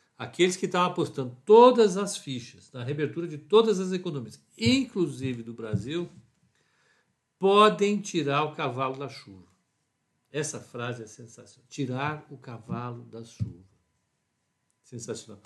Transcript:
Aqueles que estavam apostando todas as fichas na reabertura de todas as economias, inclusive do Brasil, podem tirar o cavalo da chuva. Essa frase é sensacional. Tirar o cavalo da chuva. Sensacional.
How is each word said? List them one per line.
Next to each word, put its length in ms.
Aqueles 380
que 100
estavam 260
apostando 520
todas 540
as 180
fichas 560
na 120
reabertura 440
de 100
todas 420
as 120
economias, 500
inclusive 840
do 100
Brasil, 560
podem 640
tirar 440
o 120
cavalo 420
da 120
chuva. 420
Essa 280
frase 440
é 40
sensacional. 600
Tirar 600
o 80
cavalo 680
da 200
chuva. 420
Sensacional. 640